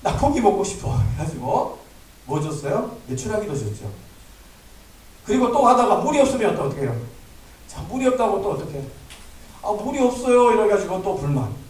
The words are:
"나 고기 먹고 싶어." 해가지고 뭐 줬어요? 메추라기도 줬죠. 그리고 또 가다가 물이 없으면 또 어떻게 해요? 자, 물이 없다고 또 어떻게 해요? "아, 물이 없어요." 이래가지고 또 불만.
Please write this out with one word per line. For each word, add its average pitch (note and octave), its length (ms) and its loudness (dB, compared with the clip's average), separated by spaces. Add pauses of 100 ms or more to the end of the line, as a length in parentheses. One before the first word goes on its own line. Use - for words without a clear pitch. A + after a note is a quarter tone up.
"나 - 160 -2
고기 C#4+ 240 2
먹고 G#3+ 220 4
싶어." - 340 -4
해가지고 - 800 -2 (480)
뭐 D3 140 -2
줬어요? D3+ 520 -4 (160)
메추라기도 G#3 440 -4
줬죠. G#2+ 380 -6 (1400)
그리고 B3 240 2
또 C#4 120 2
가다가 A3 340 6
물이 D4 240 0
없으면 A3 340 2
또 - 80 -4
어떻게 C#3 200 -4
해요? A#2+ 120 -2 (720)
자, - 240 -14
물이 C4 160 0
없다고 A3+ 360 2
또 G3+ 100 -2
어떻게 - 260 -8
해요? C3+ 60 -8 (760)
"아, G#3+ 100 -2
물이 A#3+ 260 -4
없어요." B3 540 6
이래가지고 G3 500 2
또 G3 140 -2
불만. C#3 320 0 (220)